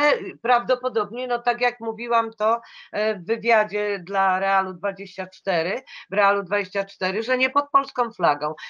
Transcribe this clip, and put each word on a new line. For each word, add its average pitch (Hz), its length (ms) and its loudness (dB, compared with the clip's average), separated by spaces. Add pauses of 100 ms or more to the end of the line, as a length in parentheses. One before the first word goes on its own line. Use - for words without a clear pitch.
(420)
prawdopodobnie, 240 840 0
no, 240 120 0
tak 240 220 0
jak 240 180 0
mówiłam 226 580 -2
to, 226 240 0 (300)
e, 214 240 -2
w 175 100 -12
wywiadzie 208 760 0
dla 190 400 0
Realu 190 340 0
dwadzieścia 185 540 -8
cztery, 185 540 -2 (300)
w - 20 -12
Realu 202 300 4
dwadzieścia 196 420 -2
cztery, 190 380 -4
że 254 140 0
nie 254 120 2
pod 285 220 0
polską 262 400 2
flagą. 151 420 0 (160)